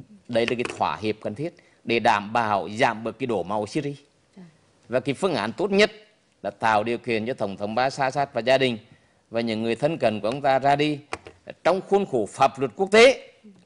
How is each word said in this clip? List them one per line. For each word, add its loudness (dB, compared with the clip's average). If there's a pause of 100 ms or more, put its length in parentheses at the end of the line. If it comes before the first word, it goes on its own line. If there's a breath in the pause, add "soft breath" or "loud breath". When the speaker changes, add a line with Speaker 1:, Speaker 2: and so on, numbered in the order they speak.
(280)
Speaker 1:
Đây 0
là 0
cái -2 (120)
thỏa -2
hiệp -4
cần -8
thiết -8 (300 soft breath)
để 0
đảm 2
bảo 0 (100)
giảm 0
bớt -8
cái -6
đổ 0
máu -4
Syria. -6 (440)
Speaker 2:
Dạ. -20 (460)
Speaker 1:
Và 0
cái -4
phương -2
án -2
tốt -2
nhất 4 (520)
là -6
tạo 2
điều -2
kiện -2
cho -4
Tổng -6
thống -6
Bashar -2
Assad -2
và -4
gia 4
đình 0 (520 soft breath)
và -4
những -2
người 0
thân -2
cận 0
của -2
ông -4
ta 2
ra 2
đi 0 (640)
trong 2
khuôn 2
khổ -2
pháp 2
luật -2
quốc -4
tế. 6 (340)